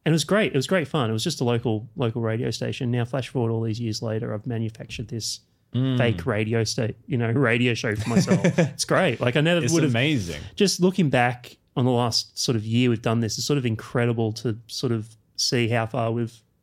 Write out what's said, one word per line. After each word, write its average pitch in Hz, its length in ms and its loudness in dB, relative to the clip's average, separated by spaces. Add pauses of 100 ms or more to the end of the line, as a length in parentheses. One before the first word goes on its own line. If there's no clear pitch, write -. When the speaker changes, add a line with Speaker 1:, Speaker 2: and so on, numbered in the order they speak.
Speaker 1:
And 156 80 2
it - 20 4
was 156 100 0
great. 196 280 0
It - 40 0
was 131 120 -2
great 180 180 0
fun. 123 240 -2
It - 20 -2
was 110 120 -2
just 151 160 -4
a 135 40 0
local, 117 520 0
local 117 260 -2
radio 113 300 -2
station. 120 400 -4
Now, 120 120 0
flash 123 240 -6
forward 117 220 0
all 113 120 -2
these 113 180 -4
years 110 220 -4
later, 113 320 -4
I've 107 120 -10
manufactured 110 600 -8
this - 320 -8 (340)
Speaker 2:
Mm. 131 240 0
Speaker 1:
fake 113 260 0
radio 110 400 0
sta-, 110 300 -4 (120)
you 123 120 -2
know, 117 140 0
radio 120 420 4
show 110 220 -2
for 107 120 -4
myself. 190 320 4
Speaker 2:
<laughs> - 180 2
Speaker 1:
It's - 260 0
great. 156 360 2
Like, 123 160 2
I 151 40 4
never 170 240 2
Speaker 2:
It's 123 100 0
Speaker 1:
would 160 80 4
have 147 100 4
Speaker 2:
amazing. 113 480 0 (140)
Speaker 1:
Just 190 260 2
looking 180 300 4
back 123 460 0 (200)
on 131 80 4
the 127 60 4
last 120 480 0
sort - 180 0
of 107 80 -2
year 120 240 2
we've 117 140 0
done 117 180 0
this, 110 160 -2
it's 127 100 -6
sort 147 120 2
of 123 80 -2
incredible 117 680 0
to 113 220 -4 (120)
sort - 240 -4
of 110 240 -6 (180)
see 120 340 0
how 117 180 0
far 113 260 -2
we've, 117 280 -6 (220)